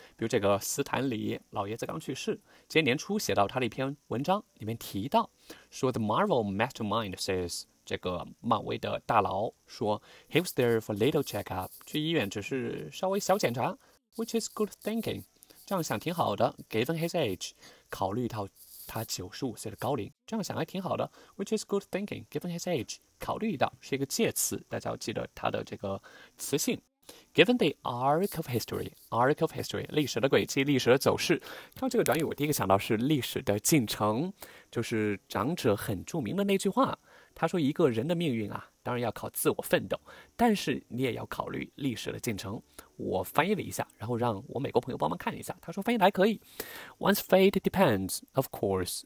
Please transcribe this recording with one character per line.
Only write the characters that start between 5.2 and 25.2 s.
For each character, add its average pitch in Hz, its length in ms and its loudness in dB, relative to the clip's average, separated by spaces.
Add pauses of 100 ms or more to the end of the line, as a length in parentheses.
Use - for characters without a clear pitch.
说， 127 240 0
The 123 80 -2
Marvel 131 420 2 (100)
mastermind 101 600 -2
says, 92 480 -4 (220)
这 98 120 -4
个 87 280 -4 (140)
漫 113 240 0
威 120 140 -4
的 - 280 -4
大 113 160 4
佬 95 300 0 (140)
说， 107 360 -2 (280)
He 143 100 2
was 180 140 -2
there 117 260 4
for 107 160 -4
little 127 280 2
checkup， 95 460 -6 (160)
去 - 140 -4
医 156 100 -2
院 127 200 2
只 104 120 -6
是 131 500 -6
稍 - 180 -4
微 202 100 0
小 196 180 2
检 - 160 0
查， 135 240 -2 (380)
which 226 240 -2
is - 140 -4
good 214 160 -2 (140)
thinking， 214 400 -4 (420)
这 196 100 -4
样 170 80 0
想 113 160 -2
挺 165 140 -4
好 143 220 0
的。 117 200 2 (140)
Given 127 280 0
his 165 140 -2
age， 117 400 -2 (380)
考 95 220 -4
虑 120 160 -2
到 104 200 -6 (400)
他 110 160 -4
九 - 280 -8
十 - 140 -6
五 110 100 -4
岁 - 160 -10
的 101 60 -12
高 127 180 -2
龄， 107 160 -4 (140)
这 220 100 -8
样 208 80 0
想 - 120 -4
还 - 100 -2
挺 190 160 -6
好 - 140 -2
的， - 140 -2 (280)
which 208 200 -2
is - 80 -6
good 202 260 0
thinking。 180 380 -6
Given 170 280 -6
his - 60 -8
age， 147 340 -2 (220)
考 - 180 -4
虑 208 200 -2
到 113 140 2 (100)
是 - 140 -4
一 - 20 4
个 135 80 -2
介 - 260 2
词， - 380 -2
大 110 100 -6
家 - 100 -6
要 - 80 -4
记 - 160 -6
得 - 200 -4